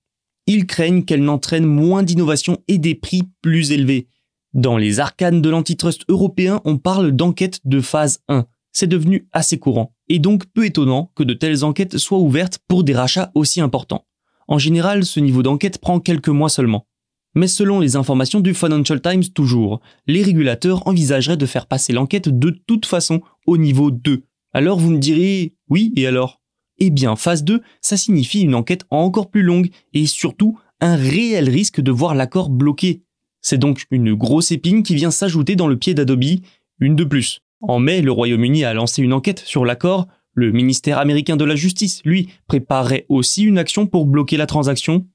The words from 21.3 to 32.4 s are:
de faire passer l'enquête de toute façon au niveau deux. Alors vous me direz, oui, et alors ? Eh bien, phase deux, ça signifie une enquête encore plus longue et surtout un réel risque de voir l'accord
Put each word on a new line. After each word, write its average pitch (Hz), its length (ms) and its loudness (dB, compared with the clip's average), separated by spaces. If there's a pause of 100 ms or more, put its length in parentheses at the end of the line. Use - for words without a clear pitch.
de 143 100 0
faire 123 200 -4
passer 131 260 -2
l'enquête 139 360 -2
de 131 220 2 (160)
toute 226 200 -2
façon 170 340 -2 (260)
au 170 100 4
niveau 147 360 2
deux. 127 320 -2 (280)
Alors 170 280 0
vous 165 100 2
me 160 80 2
direz, 165 560 0 (140)
oui, 214 260 2
et 131 140 0
alors ? 127 300 -2 (420)
Eh 190 60 4
bien, 131 260 2
phase 160 300 -2
deux, 214 160 0 (220)
ça 202 160 -2
signifie 180 420 0
une 151 140 2
enquête 120 340 -2
encore 185 420 0
plus 208 120 2
longue 175 260 2 (240)
et 151 140 0
surtout 208 520 -2 (220)
un 170 160 2
réel 156 540 0
risque 156 320 0
de 131 80 0
voir 147 240 0
l'accord 143 340 -2